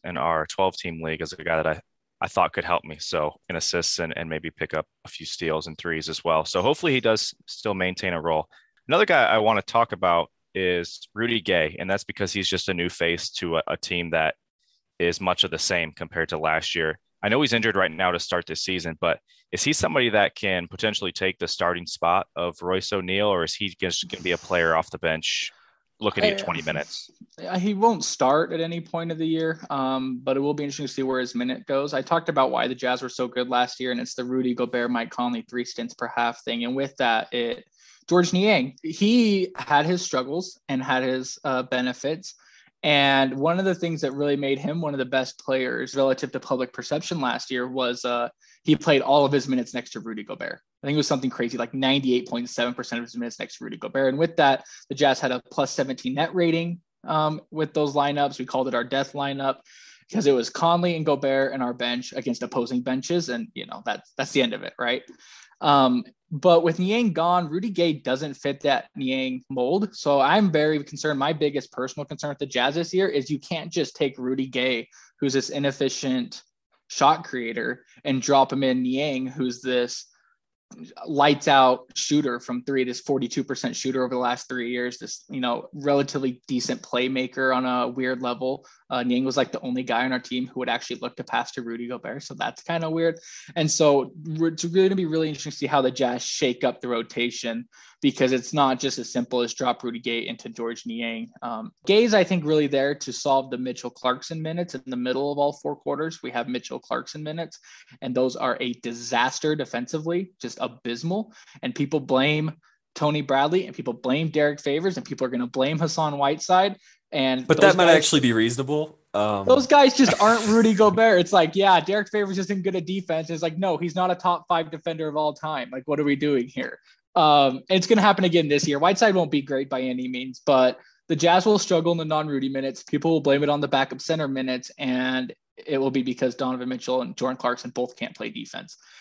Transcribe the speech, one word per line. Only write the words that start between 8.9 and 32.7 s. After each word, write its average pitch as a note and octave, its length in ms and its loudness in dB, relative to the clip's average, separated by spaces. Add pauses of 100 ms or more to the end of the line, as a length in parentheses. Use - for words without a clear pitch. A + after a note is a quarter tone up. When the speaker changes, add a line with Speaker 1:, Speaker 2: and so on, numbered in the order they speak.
Speaker 1:
guy D3 180 6
I A2 140 4
wanna G#2+ 240 4
talk - 300 0
about F2 380 2 (240)
is F2+ 600 -4
Rudy A2+ 260 -2
Gay, E2+ 380 2
and F#2 100 -8
that's G2 160 -2
because - 280 -6
he's G2 160 -4
just - 200 -4
a F#2 60 0
new F2 160 -2
face E2+ 400 -2
to E2 260 -4
a, D#2+ 120 0
a E2 100 -2
team F2 320 -6
that D#2+ 240 0 (640)
is F2 220 0
much F2+ 240 -2
of F#2 60 -6
the D#2+ 80 -6
same E2+ 340 -2
compared E2 380 -6
to D#2+ 80 -4
last D#2+ 360 -2
year. D#2+ 240 -2 (240)
I G#2 80 0
know B2 100 2
he's B2 140 0
injured A2 220 0
right F2+ 140 2
now F2+ 200 0
to F2 100 -2
start F2 260 -4
this - 160 -8
season, E2+ 380 -6
but E2 180 0 (320)
is - 140 -4
he D3 80 0
somebody B2+ 380 0
that G#2 240 2
can F#2 340 -4
potentially G#2 440 -4
take F#2 260 -4
the F2 100 -6
starting F2 380 -2
spot F2 400 0 (100)
of F2 240 -6
Royce F#2 320 -4
O'Neale, G2 360 0
or F2+ 160 2
is D#2 100 -6
he G2 260 -8
just F2+ 280 -4
gonna F2+ 140 -12
be F2 100 0
a E2+ 60 0
player E2+ 380 0
off D#2+ 140 -2
the D#2+ 80 -10
bench - 520 -4 (500)
looking G#2 240 -2
at G2 140 2
Speaker 2:
Uh, F#2+ 60 -6
Speaker 1:
twenty E2+ 160 -4
minutes? D2+ 500 -6 (320)
Speaker 2:
uh, F#3 160 -4
he G3+ 140 0
won't G3 320 2
start D3+ 480 2
at E3 80 -2
any E3 220 -4
point E3 280 -6
of D#3+ 60 -6
the D#3+ 100 -2
year, D#3+ 340 -2 (100)
um, C3 520 -2
but C3 140 0
it C#3 40 0
will C#3+ 120 0
be D3 120 -4
interesting C#3+ 220 -8
to B2+ 60 -8
see C3+ 100 -4
where C3 180 0
his B2 140 -6
minute B2 320 -4
goes. C#3+ 280 -2
I C3+ 80 -2
talked E3 260 0
about C#3 220 4
why B2 180 0
the B2+ 60 -4